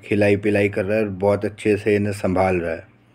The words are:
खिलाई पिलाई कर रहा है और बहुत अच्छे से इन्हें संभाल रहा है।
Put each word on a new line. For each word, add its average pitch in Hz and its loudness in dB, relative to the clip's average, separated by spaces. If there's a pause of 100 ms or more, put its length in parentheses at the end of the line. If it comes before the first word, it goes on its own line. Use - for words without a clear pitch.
खिलाई 104 2
पिलाई 101 0
कर 101 -4
रहा 104 -2
है 113 0
और 107 -4
बहुत 101 0
अच्छे 104 0
से 104 2
इन्हें 104 0
संभाल 95 0
रहा 82 -4
है। - -12 (280)